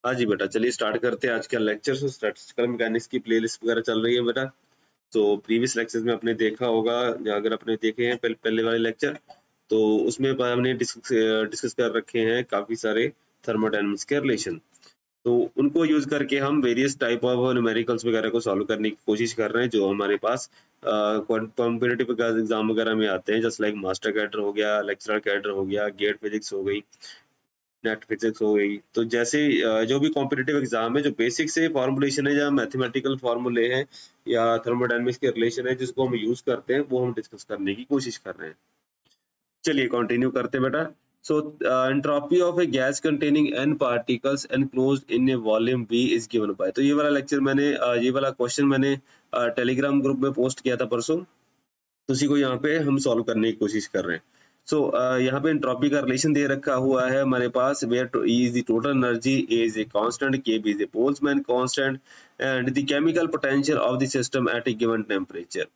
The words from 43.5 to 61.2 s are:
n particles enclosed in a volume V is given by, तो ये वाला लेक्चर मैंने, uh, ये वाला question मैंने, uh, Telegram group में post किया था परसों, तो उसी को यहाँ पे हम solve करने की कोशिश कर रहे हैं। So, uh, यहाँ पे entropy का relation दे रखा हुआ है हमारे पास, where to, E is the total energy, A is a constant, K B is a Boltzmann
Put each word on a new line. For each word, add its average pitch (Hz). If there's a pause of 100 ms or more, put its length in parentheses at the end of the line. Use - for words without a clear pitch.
n 151
particles 127
enclosed 135
in 127
a 127
volume 113
V 120
is 113
given 104
by, 95
तो 135
ये 143
वाला 147
लेक्चर 139
मैंने, 135
uh, 120
ये 127
वाला 135
question 131
मैंने, 135 (380)
uh, 120 (100)
Telegram 135
group 135
में 135
post 127
किया 123
था 127
परसों, 123 (880)
तो 135
उसी 135
को 143
यहाँ 131
पे 151
हम 139
solve 120
करने 113
की 110
कोशिश 104
कर 92
रहे 85
हैं। - (440)
So, 147
uh, 127
यहाँ 131
पे 156
entropy 131
का 143
relation 131
दे 143
रखा 139
हुआ 131
है 135
हमारे 127
पास, 131
where 123
to, 113
E 120
is 120
the 120
total 117
energy, 123
A 113
is 107
a 107
constant, 127
K 110
B 104
is 104
a 95 (100)
Boltzmann 139 (120)